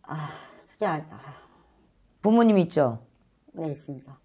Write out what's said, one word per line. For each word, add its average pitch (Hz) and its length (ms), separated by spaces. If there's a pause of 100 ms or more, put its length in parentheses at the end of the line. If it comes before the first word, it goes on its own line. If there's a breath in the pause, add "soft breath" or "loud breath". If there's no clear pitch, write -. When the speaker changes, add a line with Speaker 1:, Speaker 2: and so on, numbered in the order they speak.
Speaker 1:
아, 151 240 (440 loud breath)
그게 208 140
아니-, 156 240
아. - 80 (1040 loud breath)
Speaker 2:
부모님 220 360
있죠? 156 420 (520)
Speaker 1:
네, 160 180
있습니다. 139 540